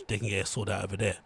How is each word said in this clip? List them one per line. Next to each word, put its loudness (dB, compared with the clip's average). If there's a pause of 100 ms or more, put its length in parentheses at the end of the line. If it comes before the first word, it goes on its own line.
they 0
can 0
get 2
her 0
sorted 0
out -2
over -4
there." 2